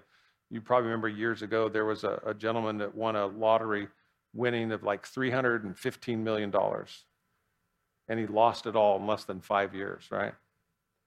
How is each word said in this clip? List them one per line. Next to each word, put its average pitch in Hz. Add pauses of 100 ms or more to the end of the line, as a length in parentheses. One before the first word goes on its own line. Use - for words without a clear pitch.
(500)
you 117
probably 120
remember 110
years 107
ago, 110
there 107
was 107
a, 101
a 110
gentleman 110
that 104
won 110
a 101
lottery 107 (460)
winning 117
of, 101
like, 101
three 127
hundred 120
and 92
fifteen 117
million 107
dollars. - (1000)
And 113
he 110
lost 107
it 110
all 104
in 98
less 107
than 95
five 98
years, 95
right? 104 (720)